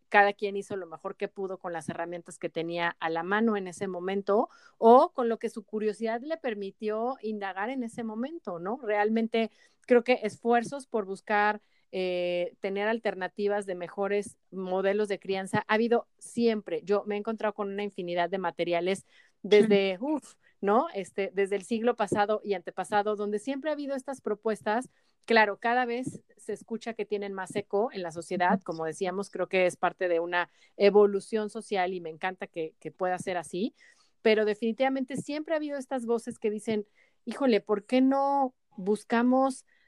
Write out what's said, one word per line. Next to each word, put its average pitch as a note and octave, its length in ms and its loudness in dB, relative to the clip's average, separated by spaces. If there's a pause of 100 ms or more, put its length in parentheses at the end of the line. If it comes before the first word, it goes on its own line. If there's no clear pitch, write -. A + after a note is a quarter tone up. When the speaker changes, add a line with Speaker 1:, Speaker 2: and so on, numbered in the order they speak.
Speaker 1:
cada G3+ 240 6
quien G3+ 240 -6
hizo G3+ 200 -8
lo F3+ 100 -10
mejor E3 300 -12
que G3 120 -4
pudo F#3+ 300 -8
con F3 160 -8
las D#3 160 -8
herramientas E3+ 480 -8
que E3 100 -6
tenía E3+ 500 -4
a E3 120 -4
la E3 120 -2
mano G#3 360 2
en F#3 100 -6
ese F#3 180 -8
momento G3 640 0 (300)
o B3 340 8
con A#3+ 160 -2
lo A3 100 -2
que A3+ 120 -6
su A3 140 -12
curiosidad A3 580 -4
le D#4+ 160 -6
permitió A3 840 -6
indagar G3+ 480 -6
en C4 140 -4
ese A#3 220 -8
momento, A3+ 540 -8
¿no? G#3 240 -6
Realmente A3 680 0 (320)
creo A#3+ 200 6
que B3 200 2
esfuerzos A#3 640 0
por G#3+ 180 -4
buscar, G#3 560 0 (340)
eh, F3+ 680 -2
tener G3+ 280 -2
alternativas G3+ 800 -2
de F#3+ 80 -6
mejores G3 640 -4 (120)
modelos F#3+ 580 0
de G3 100 -4
crianza F#3+ 500 -2
ha G#3+ 60 4
habido A3+ 340 2 (100)
siempre. A3 640 -2
Yo G3+ 220 0
me G#3 100 -4
he - 20 -4
encontrado G#3+ 360 -4
con G3+ 140 -4
una G3 160 -6
infinidad F3 460 -4
de G3 80 -2
materiales F3 640 -2 (380)
desde, G3+ 560 6
Speaker 2:
Sí. - 20 -20
Speaker 1:
uf, C#4+ 340 -4 (260)
¿no? A3 340 4
Este, G3 400 -6
desde G3 220 0
el F#3+ 80 -8
siglo A#3 320 0
pasado G#3 480 0
y G3+ 100 -2
antepasado, G3+ 600 -2
donde G#3 220 -4
siempre C#4 320 -6
ha D4 40 -2
habido C#4 200 -6
estas C4 280 -8
propuestas. G#3+ 680 -2 (380)
Claro, G#3+ 320 6
cada B3 260 0
vez B3 380 -6 (140)
se - 160 -12
escucha A3+ 420 -8
que G#3 100 -8
tienen G3+ 300 -6
más F#3+ 220 -8
eco G#3 360 0
en G3 100 -8
la E3 100 -8
sociedad. F3 500 0
Como D#3+ 240 -6
decíamos, F3+ 440 -4
creo F#3 180 -4
que F#3 180 4
es F3 100 0
parte F3+ 320 -2
de E3 120 2
una F3 300 -2 (260)
evolución G3+ 760 4
social F#3+ 440 -2
y F3+ 60 -6
me E3 100 -10
encanta F#3 360 -8
que, D#3+ 340 -8
que D#3 100 -12
pueda F3+ 280 -2
ser F3+ 180 -6
así. F3+ 380 -4 (480)
Pero A3 220 4
definitivamente B3+ 720 0
siempre D4+ 380 -4
ha D#4 40 0
habido C#4+ 200 -6
estas C4 280 -6
voces A#3 320 -2
que G#3+ 120 -2
dicen, G#3+ 360 -2 (380)
"Híjole, A3+ 360 2
¿por G3+ 240 -2
qué B3+ 160 2
no C#4 540 2 (220)
buscamos B3 880 2 (240)